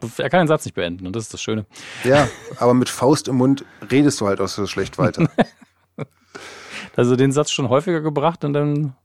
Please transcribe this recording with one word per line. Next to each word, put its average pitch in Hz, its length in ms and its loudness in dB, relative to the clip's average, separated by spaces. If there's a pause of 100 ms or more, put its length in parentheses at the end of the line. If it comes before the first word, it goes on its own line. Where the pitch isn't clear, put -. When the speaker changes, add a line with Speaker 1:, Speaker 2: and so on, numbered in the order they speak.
(200)
Speaker 1:
er 127 100 -2
kann 185 120 4
den 156 60 2
Satz 151 180 0
nicht 104 100 -12
beenden 92 320 -4
und 92 80 -8
das 110 80 -6
ist - 100 -16
das - 80 -12
Schöne. 107 240 -4 (380)
Speaker 2:
Ja, 135 240 4 (300)
aber 123 160 4
mit 127 160 2
Faust 147 380 2
im 131 100 -2
Mund 135 280 2 (260)
redest 139 300 4
du 104 60 0
halt 98 140 0
auch 92 60 0
so 101 200 -4
schlecht - 300 -6
weiter. 92 360 2
Speaker 1:
<laughs> - 40 -10 (1600)
Also 123 200 4
den 135 160 4
Satz 147 200 0
schon 135 180 -2
häufiger 156 320 0
gebracht 151 440 -2
und 143 80 -2
dann 147 400 0 (120)